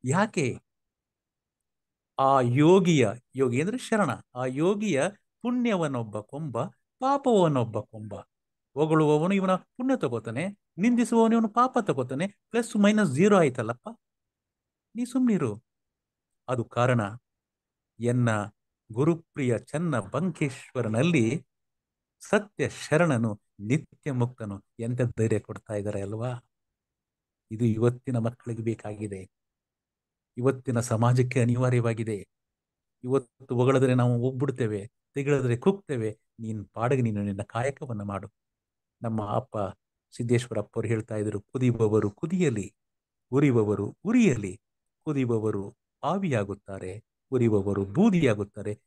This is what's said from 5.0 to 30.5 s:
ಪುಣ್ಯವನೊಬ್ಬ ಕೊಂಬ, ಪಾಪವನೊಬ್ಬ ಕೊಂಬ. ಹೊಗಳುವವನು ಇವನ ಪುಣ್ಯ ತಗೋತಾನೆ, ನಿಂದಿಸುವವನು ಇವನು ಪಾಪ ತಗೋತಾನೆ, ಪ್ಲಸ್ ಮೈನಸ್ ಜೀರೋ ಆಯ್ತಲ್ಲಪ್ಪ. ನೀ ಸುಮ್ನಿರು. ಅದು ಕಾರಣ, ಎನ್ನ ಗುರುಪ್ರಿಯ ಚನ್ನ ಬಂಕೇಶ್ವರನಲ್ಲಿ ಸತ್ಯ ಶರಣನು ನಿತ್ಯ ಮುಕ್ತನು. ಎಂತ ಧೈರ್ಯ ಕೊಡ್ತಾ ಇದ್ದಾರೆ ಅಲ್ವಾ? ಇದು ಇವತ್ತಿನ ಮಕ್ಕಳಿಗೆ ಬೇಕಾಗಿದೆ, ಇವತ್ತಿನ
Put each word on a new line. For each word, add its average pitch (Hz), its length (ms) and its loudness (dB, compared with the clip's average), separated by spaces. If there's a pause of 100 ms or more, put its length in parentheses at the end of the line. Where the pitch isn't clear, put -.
ಪುಣ್ಯವನೊಬ್ಬ 165 760 -2
ಕೊಂಬ, 135 420 -8 (360)
ಪಾಪವನೊಬ್ಬ 180 840 2
ಕೊಂಬ. 107 340 -14 (640)
ಹೊಗಳುವವನು 156 560 2
ಇವನ 190 200 2
ಪುಣ್ಯ 254 420 -4
ತಗೋತಾನೆ, 123 520 -4 (300)
ನಿಂದಿಸುವವನು 226 540 4
ಇವನು 226 160 2
ಪಾಪ 254 380 2
ತಗೋತಾನೆ, 131 420 -2
ಪ್ಲಸ್ - 480 -6
ಮೈನಸ್ 208 360 4
ಜೀರೋ 196 260 6
ಆಯ್ತಲ್ಲಪ್ಪ. 123 500 0 (1080)
ನೀ 240 80 -4
ಸುಮ್ನಿರು. 220 580 0 (880)
ಅದು 131 160 -2
ಕಾರಣ, 123 360 2 (1000)
ಎನ್ನ 120 280 0 (640)
ಗುರುಪ್ರಿಯ 135 680 -2
ಚನ್ನ 156 400 -4
ಬಂಕೇಶ್ವರನಲ್ಲಿ 127 1500 -2 (760)
ಸತ್ಯ 202 480 -2
ಶರಣನು 123 720 0 (200)
ನಿತ್ಯ 135 520 -4
ಮುಕ್ತನು. 120 500 -4 (160)
ಎಂತ 120 220 -6 (160)
ಧೈರ್ಯ 110 240 0
ಕೊಡ್ತಾ - 340 -12
ಇದ್ದಾರೆ 101 280 -6
ಅಲ್ವಾ? 110 320 -8 (1160)
ಇದು 110 140 -4
ಇವತ್ತಿನ 120 540 0
ಮಕ್ಕಳಿಗೆ 113 440 -6
ಬೇಕಾಗಿದೆ, 104 680 -8 (1080)
ಇವತ್ತಿನ 123 440 0